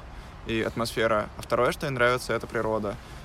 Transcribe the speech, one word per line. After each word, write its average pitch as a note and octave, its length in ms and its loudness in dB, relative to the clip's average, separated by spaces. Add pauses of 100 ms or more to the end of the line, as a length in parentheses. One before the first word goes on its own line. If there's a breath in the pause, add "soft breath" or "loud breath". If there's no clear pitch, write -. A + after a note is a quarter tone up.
(460 loud breath)
и A2+ 160 0
атмосфера, A2+ 760 2
а B2 60 -10
второе, B2 300 4
что - 140 -6
ей C#3 60 -2
нравится, B2 400 4
это A#2 140 -2
природа. A2 500 0 (280 loud breath)